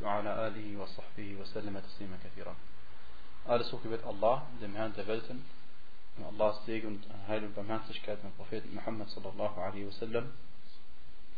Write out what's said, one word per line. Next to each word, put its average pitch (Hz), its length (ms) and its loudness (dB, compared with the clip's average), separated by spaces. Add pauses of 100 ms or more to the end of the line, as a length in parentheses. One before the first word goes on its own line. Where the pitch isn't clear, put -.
وعلى 104 440 0
آله 104 300 -2
وصحبه 101 640 -2
وسلم 101 380 0
تسليما 95 440 0
كثيرا. - 320 -2 (920)
Alles 120 240 4
Lob 120 100 0
gebührt 113 240 0
Allah, 117 400 4 (160)
dem 101 140 0
Herrn 110 180 0
der 98 140 0
Welten, 120 360 0 (760)
und 110 60 -2
Allahs 107 440 2
Segen 110 200 0
und 101 200 0 (200)
Heil 107 160 2
und 104 120 0
Barmherzigkeit 104 680 0
mit 95 140 -2
Propheten - 380 0
Muhammad 107 340 0
sallallahu 98 500 0
alaihi 98 280 0
wasallam. 117 440 0 (1080)